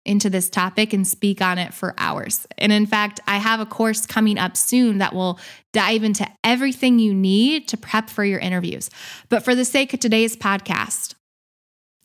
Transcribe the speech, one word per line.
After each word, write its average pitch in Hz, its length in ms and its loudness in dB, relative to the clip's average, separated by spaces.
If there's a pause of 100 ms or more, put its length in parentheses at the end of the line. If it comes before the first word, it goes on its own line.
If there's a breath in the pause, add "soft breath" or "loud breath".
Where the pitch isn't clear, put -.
into 202 260 2
this 185 180 0
topic 208 440 0
and 196 140 2
speak - 340 0
on 180 180 0
it 175 140 -6
for - 240 -8
hours. - 500 -4 (120)
And 208 140 4
in 208 140 4
fact, 208 420 -2
I 202 100 0
have 220 220 0
a 214 60 -6
course 220 400 -2
coming 214 320 2
up 185 180 -2
soon 240 420 2
that - 160 0
will 180 240 -2 (340 loud breath)
dive 214 300 2
into 214 260 0 (140)
everything 254 560 2
you 214 160 4
need 214 540 2
to 220 80 -6
prep 220 340 -2
for 208 140 -4
your 196 160 -2
interviews. 180 500 -4 (380 loud breath)
But 226 160 0
for 254 100 2
the 247 100 2
sake 269 280 0
of 262 80 -4
today's 226 360 2
podcast, - 800 -4 (920)